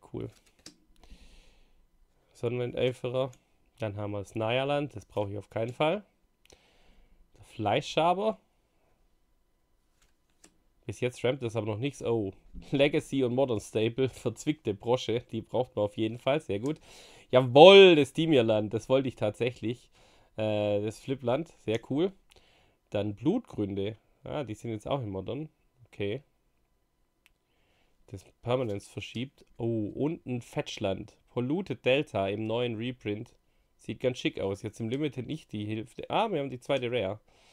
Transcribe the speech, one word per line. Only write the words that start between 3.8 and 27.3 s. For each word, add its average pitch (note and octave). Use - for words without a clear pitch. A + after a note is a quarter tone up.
haben G#2
wir G#2
das -
Naya-Land. C3+
Das G2+
brauche G#2
ich G#2
auf -
keinen A#2
Fall. F3+
Der -
Fleischschaber. E3
Bis A2+
jetzt B2
rampt C3+
das A2+
aber A2
noch G#2+
nichts. C#3
Oh. A2
Legacy C#3+
und A#2+
Modern B2+
Staple. A#2
Verzwickte -
Brosche. A#2
Die A2
braucht -
man G#2
auf -
jeden A2+
Fall. D3
Sehr G2+
gut. C#3+
Jawohl, E3
das C#3+
Dimir-Land. A2+
Das A2
wollte C3
ich A#2
tatsächlich. A#2+
Äh, G#2
das G#2+
Flipland. C3
Sehr A2
cool. E3
Dann G#2
Blutgründe. G#2+
Ah, D3
die A2
sind A#2
jetzt A2
auch C3+
in G#2+
Modern. A2
Okay. G#2